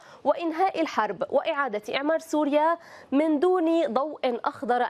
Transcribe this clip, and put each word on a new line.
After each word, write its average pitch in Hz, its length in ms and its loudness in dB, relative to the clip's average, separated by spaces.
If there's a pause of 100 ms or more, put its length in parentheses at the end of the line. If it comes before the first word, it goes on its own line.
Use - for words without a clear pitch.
(240)
وإنهاء 330 580 0
الحرب 208 480 -2
وإعادة 262 680 -2
إعمار 302 240 0
سوريا 302 580 2 (340)
من 302 280 2
دون 330 540 2
ضوء 254 520 -2
أخضر 247 440 -2